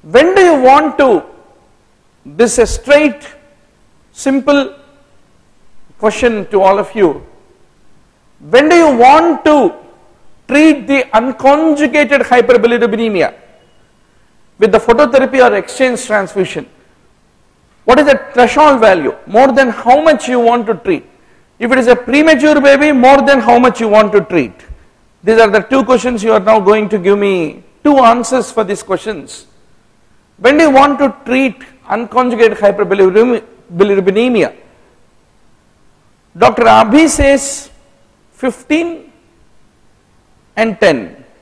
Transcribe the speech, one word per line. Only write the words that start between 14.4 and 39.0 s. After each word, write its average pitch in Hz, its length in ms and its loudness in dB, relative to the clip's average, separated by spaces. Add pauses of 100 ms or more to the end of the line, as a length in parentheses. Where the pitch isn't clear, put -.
with 202 140 2
the 220 40 0
phototherapy 262 720 0
or 208 60 -2
exchange 247 500 -4
transfusion? 190 640 -6 (1160)
What 254 140 2
is 294 60 2
the 277 140 2 (140)
threshold 269 480 2
value? 190 340 0 (100)
More 247 280 2
than 262 160 0
how 247 320 0
much 311 260 0
you 247 140 -2
want 233 260 -2
to 220 80 -4
treat? 165 300 -6 (520)
If 226 140 -4
it 262 60 2
is 240 100 0
a 240 80 4
premature 294 640 0
baby, 277 320 2
more 269 300 4
than 269 180 2
how 240 180 0
much 247 220 0
you 226 80 -4
want 208 240 2
to 202 100 2
treat? 139 300 -4 (720)
These 226 160 0
are 220 100 4
the 202 120 0
two 262 220 -2
questions 240 400 -2
you 220 100 0
are 214 60 0
now 214 200 0
going 208 300 0
to 208 100 -4
give 196 180 0
me 190 460 -4 (200)
two 294 140 2
answers 240 540 0
for 220 120 -4
these 190 200 -8
questions. 180 640 -10 (880)
When 269 200 0
do 330 80 4
you 294 60 2
want 277 280 2
to 277 160 -2 (100)
treat 254 340 -4 (280)
unconjugated 233 680 -2
hyperbilirubinemia? 196 2000 -2 (1800)
Doctor 220 260 0
Abhi 226 440 4
says - 640 -2 (640)
fifteen 320 760 -8 (1400)